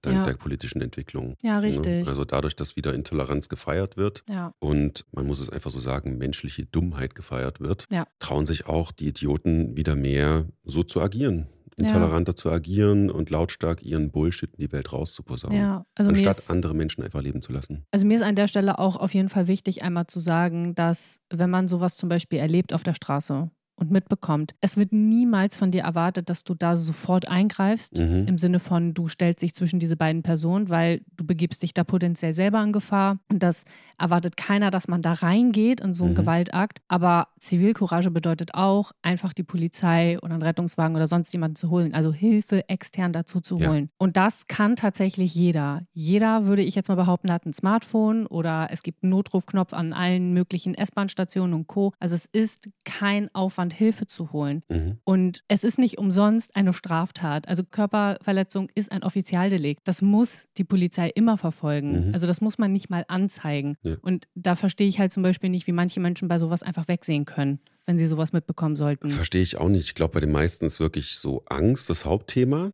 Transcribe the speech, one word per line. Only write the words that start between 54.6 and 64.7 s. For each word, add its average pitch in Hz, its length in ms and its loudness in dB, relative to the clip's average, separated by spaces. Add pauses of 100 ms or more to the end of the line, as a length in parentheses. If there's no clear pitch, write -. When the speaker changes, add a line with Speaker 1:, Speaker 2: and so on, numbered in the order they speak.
Speaker 1:
Mhm. 85 360 -2
Speaker 2:
Und 185 420 2
es 208 160 2
ist - 160 2
nicht 254 200 2
umsonst 208 580 2
eine 196 160 4
Straftat. 165 760 -4
Also 180 160 -2
Körperverletzung 202 1120 -2
ist 208 180 -4
ein 196 100 -4
Offizialdelikt. 185 840 0
Das 185 180 -2
muss 208 420 2 (120)
die 190 80 -2
Polizei 180 460 0
immer 220 260 4
verfolgen. 143 720 0
Speaker 1:
Mhm. 104 40 0
Speaker 2:
Also 175 140 0
das 175 140 0
muss 214 180 0
man 202 140 2
nicht 196 180 -2
mal 175 180 -2
anzeigen. 147 760 -2
Speaker 1:
Ja. 80 200 -4
Speaker 2:
Und 185 320 -2
da 180 220 0
verstehe 196 320 0